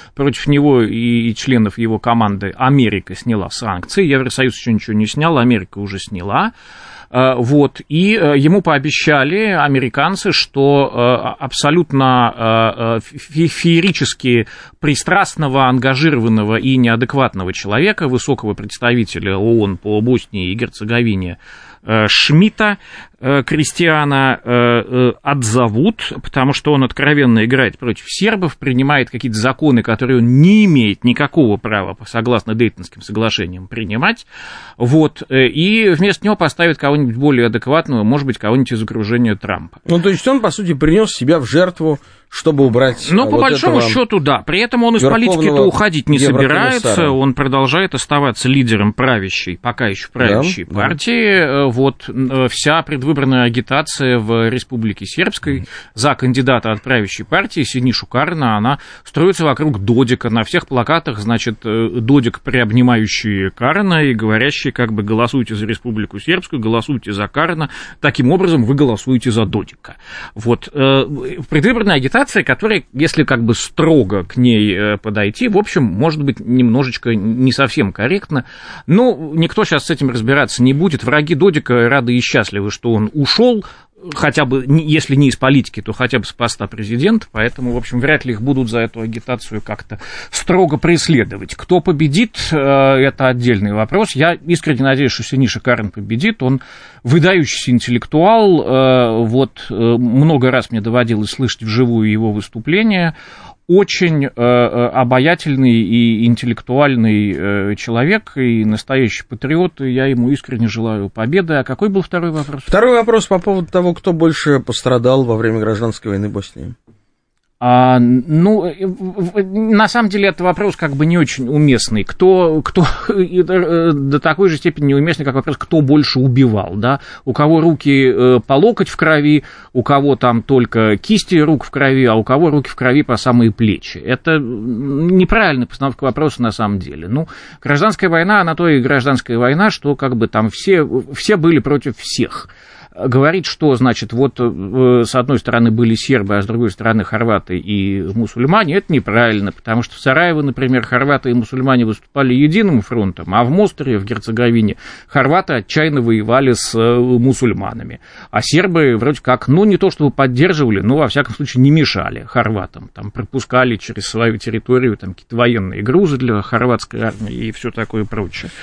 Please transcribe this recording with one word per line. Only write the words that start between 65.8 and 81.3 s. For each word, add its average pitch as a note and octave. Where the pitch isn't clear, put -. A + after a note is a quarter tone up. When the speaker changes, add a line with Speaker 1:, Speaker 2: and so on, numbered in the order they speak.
Speaker 1:
Сербскую, E3
голосуйте A2+
за G2+
Карна». D#3+
Таким C#3
образом, F3
вы B2+
голосуете C3
за A2
Додика. -
Вот, A2+
э, C3+
предвыборная G3
агитация, C3+
которая, F#3+
если D#3+
как A#2+
бы A2+
строго A2+
к -
ней, A2
э, G#2
подойти, G#2
в G3+
общем, G3+
может C#3
быть, C3+
немножечко B2
не A2+
совсем B2+
корректно. C#3+
Но D#3+
никто E3
щас D3+
с -
этим C#3+
разбираться B2
не C3
будет. D3+
Враги D3+